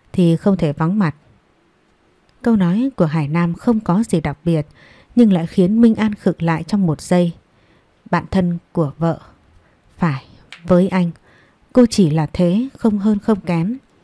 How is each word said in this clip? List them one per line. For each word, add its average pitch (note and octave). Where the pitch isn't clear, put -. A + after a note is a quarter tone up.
thì E3+
không G3
thể D#3
vắng E3+
mặt." E3
Câu A3+
nói G3+
của F3
Hải D3
Nam E3+
không A3
có G3
gì E3+
đặc D3
biệt, D#3+
nhưng A#3
lại E3+
khiến G3+
Minh A3+
An G#3+
khựng -
lại E3
trong G3
một D3+
giây. F3
Bạn E3
thân F3
của D3+
vợ. E3
Phải, C#3+
với F3+
anh, F3+
cô B3
chỉ F3
là D#3
thế, F#3+
không G#3
hơn G#3
không G#3
kém. F3+